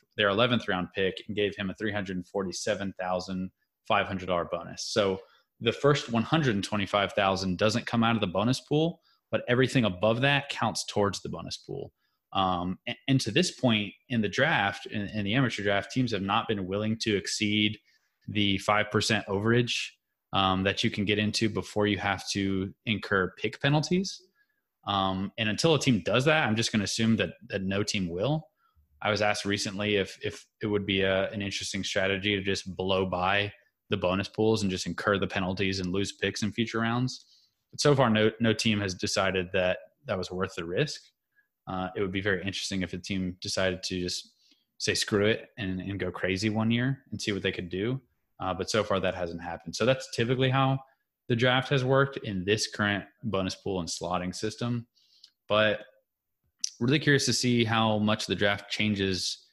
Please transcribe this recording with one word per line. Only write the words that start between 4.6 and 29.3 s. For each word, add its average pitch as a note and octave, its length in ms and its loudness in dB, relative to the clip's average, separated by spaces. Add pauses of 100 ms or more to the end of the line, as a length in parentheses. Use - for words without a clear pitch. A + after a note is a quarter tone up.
So G2 360 0 (400)
the A2+ 120 2
first C#3+ 380 2
one A2+ 140 2
hundred C#3 320 2
and G2 80 0
twenty-five G2+ 480 0
thousand F#2+ 440 2
doesn't A2 300 2
come A#2 160 2
out A2+ 140 4
of G#2 40 -2
the G#2 60 0
bonus G2+ 340 2
pool, D#3+ 400 0 (300)
but A2 160 0
everything B2 380 4
above G#2+ 380 2
that C#3 260 2
counts - 360 -4
towards G2+ 380 0
the F2 60 -10
bonus F2 280 -10
pool. - 360 -10 (400)
Um, F#2 460 0 (100)
and, A#2+ 80 -6 (100)
and C3+ 140 4
to - 100 -4
this E3+ 220 2
point G#2+ 400 2 (160)
in A#2+ 120 0
the G2+ 80 2
draft, B2 580 0
in, A2 160 -6
in G#2 220 -4
the G2+ 100 0
amateur B2 280 0
draft, G2 300 0
teams B2+ 180 0
have G2 120 -2
not G#2 260 0
been G2+ 180 -2
willing G#2+ 360 -2
to G#2+ 140 2
exceed G#2+ 640 0 (480)
the G2+ 320 2
five G#2 320 0
percent G#2+ 380 0
overage, A#2 480 2 (560)
um, F#2+ 320 2
that G2 180 0
you A2+ 80 2
can G#2 140 -2
get G#2 160 2
into G#2+ 280 0
before G#2 380 -2
you G2+ 120 2
have G2 320 -4
to G2 440 -2 (120)
incur G2 520 0
pick - 240 -6
penalties. D#3 580 0 (640)
Um, F#2+ 540 -2
and A2 100 -2
until C#3+ 280 4
a - 20 4
team A#2 260 2
does A#2+ 200 2
that, D#3 200 4
I'm A2 120 2
just A2+ 160 0
gonna G#2+ 100 2
assume A2+ 360 0
that, F2 160 -2 (160)
that G2 120 -4
no G2 220 -2
team F#2+ 240 -2
will. A#2 400 -2 (520)
I G#2+ 120 0
was G2+ 100 0
asked G#2 220 0